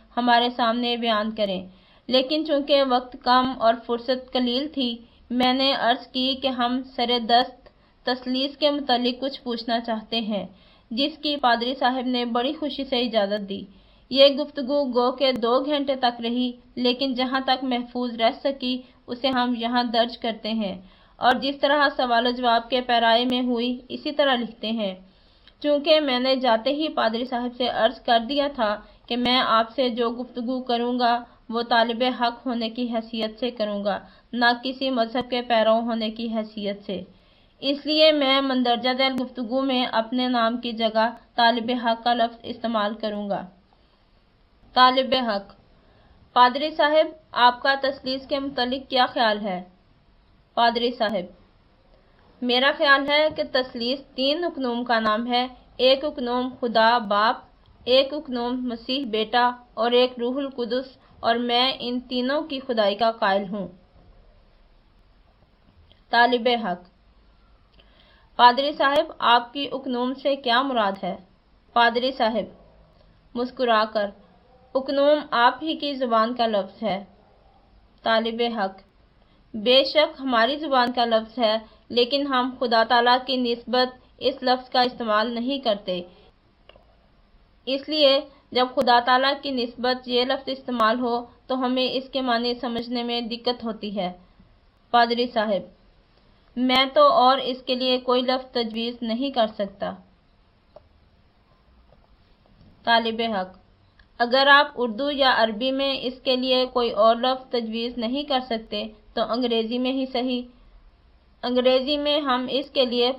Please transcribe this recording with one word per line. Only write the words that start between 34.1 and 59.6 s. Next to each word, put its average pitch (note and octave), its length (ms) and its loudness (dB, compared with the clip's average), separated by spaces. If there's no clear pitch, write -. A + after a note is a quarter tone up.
ना A#3+ 260 2
किसी C4 320 -6
मजहब A#3+ 340 -2
के B3 180 -4
पैरों A3+ 420 2
होने A3+ 260 -4
की A#3 180 -8
हैसियत G#3 520 -6
से, - 240 -8
इसलिए D4+ 500 4
मैं C#4 300 2
मंदरजा B3+ 520 0
दैल C4 200 0
गुफ्तगू B3+ 480 -4
में B3+ 260 0
अपने B3 420 -2
नाम A#3 280 0
की A#3+ 180 -6
जगह A3 340 0
तालिब A#3 320 2
हक A3+ 240 -2
का A#3+ 100 2
लफ्ज़ A#3 340 -2
इस्तेमाल A3+ 540 -4
करूँगा। G#3 400 -6
तालिब B3+ 380 4
हक, G3+ 240 -4
पादरी C4+ 360 4
साहब, D#4 420 4
आपका B3 420 4
तसलीस C4+ 480 -6
के C#4+ 140 -4
मुतल्लिक C4+ 480 -4
क्या B3+ 200 2
ख्याल A3 320 0
है? F#3+ 200 -6
पादरी A#3 340 2
साहब, G#3 380 -4
मेरा B3 300 2
ख्याल C#4+ 360 4
है D4+ 220 4
कि D#4 140 -4
तसलीस B3+ 460 -2
तीन D4 300 0
उकनूम B3+ 380 -4
का A#3+ 160 2
नाम A3 280 0
है। B3 220 0
एक C4+ 220 4
उकनूम B3+ 480 -2
खुदा A3+ 360 2
बाप, G#3+ 400 0
एक C4+ 260 4
उकनूम B3 420 -4
मसीह B3+ 400 -6
बेटा A3 360 0